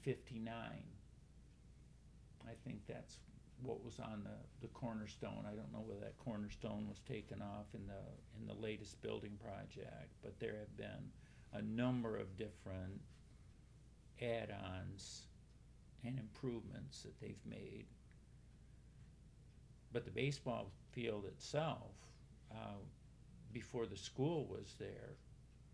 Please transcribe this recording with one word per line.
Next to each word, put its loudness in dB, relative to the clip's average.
fifty-nine. 2
I -4
think 0
that's -4
what 2
was -4
on 0
the, -2
the -4
cornerstone. 2
I 2
don't 0
know 2
whether 0
that -2
cornerstone 2
was -2
taken 0
off 0
in 0
the, -4
in 0
the 2
latest 2
building 4
project, -4
but -4
there 4
have -4
been -2
a 2
number 8
of 2
different 0
add-ons 2
and 4
improvements 0
that -8
they've -2
made. -4
But 4
the -2
baseball 6
field 4
itself, 4
uh, -2
before 2
the -2
school 6
was -2
there, -2